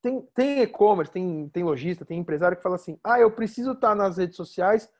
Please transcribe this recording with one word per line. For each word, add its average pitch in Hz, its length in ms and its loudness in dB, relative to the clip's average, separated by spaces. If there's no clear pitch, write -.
Tem, 247 200 -4
tem 277 280 2
e-commerce, 208 500 2
tem, 170 380 -6
tem 175 120 -4
lojista, 165 420 -4
tem 165 140 -8
empresário 175 380 0
que 175 60 -20
fala 180 140 -2
assim, 165 280 -12
"Ah, 240 160 2
eu 226 100 8
preciso 226 440 -6
tá 226 200 2
nas 196 220 0
redes 180 200 -4
sociais 185 640 0